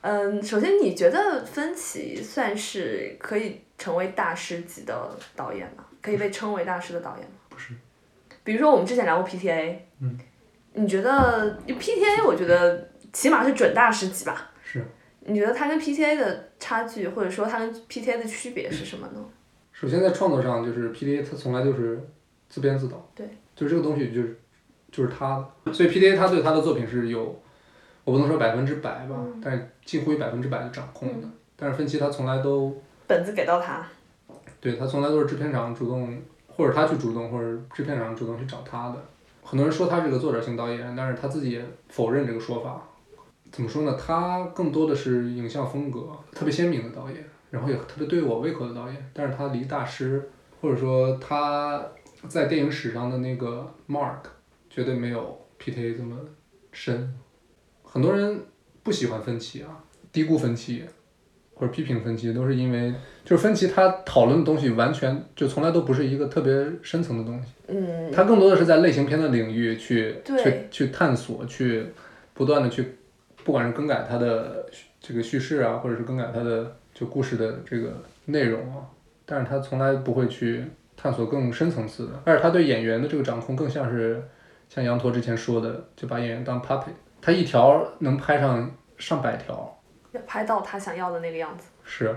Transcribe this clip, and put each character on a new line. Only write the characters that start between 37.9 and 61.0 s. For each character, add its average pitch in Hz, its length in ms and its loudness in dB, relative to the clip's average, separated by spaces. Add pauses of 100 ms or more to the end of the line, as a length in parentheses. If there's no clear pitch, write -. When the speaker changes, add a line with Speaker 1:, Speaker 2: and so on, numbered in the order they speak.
Speaker 2:
厂 113 160 -6
主 113 120 -8
动 117 120 -6
去 131 80 -8
找 127 160 -10
他 123 280 -8
的。 120 60 -10 (460)
很 - 140 -4
多 143 100 4
人 156 80 2
说 180 120 2
他 170 160 2
是 151 80 0
个 127 80 0
作 147 140 0
者 - 80 0
型 120 160 -6
导 117 120 -4
演， 120 280 -8
但 131 120 -4
是 123 120 -6
他 - 60 -6
自 139 140 -4
己 127 100 -2
也 120 140 -6 (240)
否 113 220 -2
认 135 160 2
这 117 60 -4
个 113 60 -6
说 117 240 -8
法。 - 240 -12 (640)
怎 - 100 -12
么 113 80 -2
说 151 140 -2
呢？ 139 160 -2
他 180 460 -2 (100)
更 170 160 -2
多 156 180 2
的 139 60 2
是 123 360 0
影 120 180 -6
像 131 200 -4
风 139 220 -6
格 - 260 -10 (160)
特 - 120 -6
别 151 80 0
鲜 175 160 2
明 127 160 -2
的 120 100 -12
导 131 160 -12
演， 156 140 -14 (260)
然 127 100 -6
后 131 80 -4
也 131 60 0
特 - 240 -10
别 151 80 -4
对 170 160 0
我 117 160 0
胃 151 140 -2
口 123 160 -6
的 117 40 -10
导 120 160 -10
演， 139 240 -12
但 143 160 -6
是 127 80 -4
他 139 120 -6
离 127 160 -4
大 131 200 -6
师， 135 460 -4 (300)
或 151 100 0
者 127 60 2
说 131 440 2
他 147 640 -2 (440)
在 156 160 0
电 151 200 2
影 127 60 0
史 120 220 -6
上 123 180 -4
的 127 80 -4
那 127 180 -4
个 120 320 -8 (200)
mark， 143 320 -4 (480)
绝 123 160 -4
对 127 100 0
没 120 140 -2
有 117 280 -6 (220)
P - 140 -8
T 120 120 -6
A 113 100 -2
这 123 80 -8
么 117 140 -10 (540)
深。 127 420 -4 (720)
很 - 180 -4
多 175 140 6
人 202 260 0 (440)
不 214 80 0
喜 127 140 0
欢 110 140 -4
芬 117 160 -4
奇 131 260 -10
啊， 151 200 -18 (300)
低 156 100 2
估 151 160 4
芬 123 160 0
奇， 120 300 -8 (720)